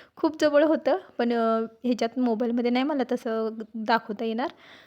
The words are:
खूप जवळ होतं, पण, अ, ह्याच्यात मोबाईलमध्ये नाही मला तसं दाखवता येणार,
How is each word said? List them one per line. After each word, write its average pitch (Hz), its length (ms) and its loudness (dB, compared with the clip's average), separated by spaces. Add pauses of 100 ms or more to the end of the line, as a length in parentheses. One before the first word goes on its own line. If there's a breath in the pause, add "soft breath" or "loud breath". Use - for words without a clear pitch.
(160 loud breath)
खूप 311 240 0
जवळ 294 240 6
होतं, 311 320 2 (220)
पण, 240 140 0
अ, 226 280 2 (240)
ह्याच्यात 233 340 -2
मोबाईलमध्ये 240 520 0
नाही 254 140 2
मला 285 180 0 (100)
तसं 226 380 -4 (240)
दाखवता 226 500 -2
येणार, 226 240 -2 (380 loud breath)